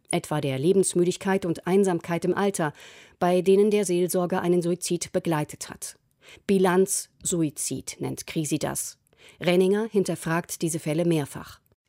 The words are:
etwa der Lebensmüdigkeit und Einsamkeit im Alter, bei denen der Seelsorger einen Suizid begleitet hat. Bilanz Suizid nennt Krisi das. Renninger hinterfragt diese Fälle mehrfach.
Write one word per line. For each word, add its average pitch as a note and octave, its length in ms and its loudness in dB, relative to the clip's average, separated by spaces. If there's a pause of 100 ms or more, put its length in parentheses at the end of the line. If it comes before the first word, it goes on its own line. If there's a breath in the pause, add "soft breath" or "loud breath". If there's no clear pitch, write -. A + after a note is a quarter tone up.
etwa D#3+ 320 -2
der C3+ 180 -2
Lebensmüdigkeit F#3 840 2
und E3 200 -4
Einsamkeit F3 600 2
im F3 100 0
Alter, F#3+ 380 -2 (460 loud breath)
bei F3+ 220 4
denen F#3+ 300 6
der G#3 140 2
Seelsorger F3+ 560 0
einen F3+ 200 2
Suizid F3 520 -4
begleitet E3 560 -2
hat. - 280 -14 (480 loud breath)
Bilanz F#3+ 640 2 (140)
Suizid - 760 -4
nennt C3 280 -8
Krisi D#3 320 -2
das. - 380 -6 (420 loud breath)
Renninger F#3 500 0
hinterfragt E3+ 720 -2
diese E3 160 -4
Fälle D#3 260 -2
mehrfach. D3 560 -2 (280)